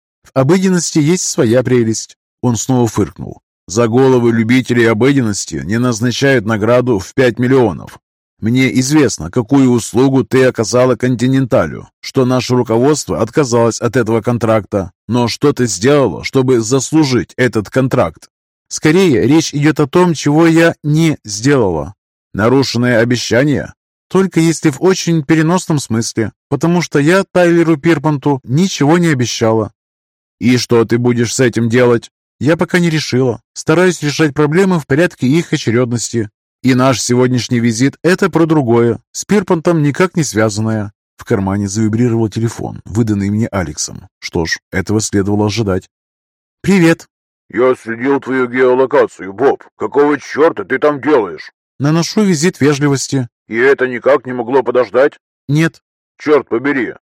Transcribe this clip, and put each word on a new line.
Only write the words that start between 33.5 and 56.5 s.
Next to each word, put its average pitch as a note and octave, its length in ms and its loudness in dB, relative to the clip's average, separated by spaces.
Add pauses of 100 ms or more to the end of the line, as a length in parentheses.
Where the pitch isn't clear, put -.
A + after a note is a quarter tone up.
Стараюсь E3+ 500 0
решать D3 320 -2
проблемы E3+ 440 2
в C#3 60 -8
порядке D#3 400 -2
их D#3 280 0
очередности. A#2 760 -2 (340)
И B2+ 100 2
наш B2+ 280 2
сегодняшний B2 580 0
визит — A#2 440 0
это F#3 260 0
про D#3+ 160 0
другое, A#2 540 2 (120)
с - 140 -12
Пирпантом F3 560 0
никак D3 340 -2
не E3 80 0
связанное». A2 680 -2 (240)
В - 100 -20
кармане G2+ 420 -2
завибрировал A2+ 600 0
телефон, - 560 -8
выданный G2+ 440 -2
мне G#2+ 180 -2
Алексом. - 600 -8 (120)
Что - 260 -4
ж, - 140 -6 (120)
этого G2+ 300 -2
следовало G#2 460 0
ожидать. G2 400 -4 (760)
«Привет». E3 460 2 (420)
«Я B2 260 0
следил A#2+ 440 -4
твою B2+ 280 -4
геолокацию, B2+ 840 0
Боб. B2 300 0 (140)
Какого C#3+ 420 0
черта C#3 460 -2
ты C3 120 -4
там D3 240 -2
делаешь?» A2 500 -2 (280)
«Наношу D#3+ 440 0
визит F3+ 360 0
вежливости». C#3 680 0 (180)
«И G#2+ 80 -8
это C3 320 2
никак B2+ 380 0
не B2+ 80 -8
могло B2 280 -2
подождать?» B2 580 0 (280)
«Нет». D#3 340 -2 (380)
«Черт C#3+ 300 0
побери, B2+ 460 -2 (160)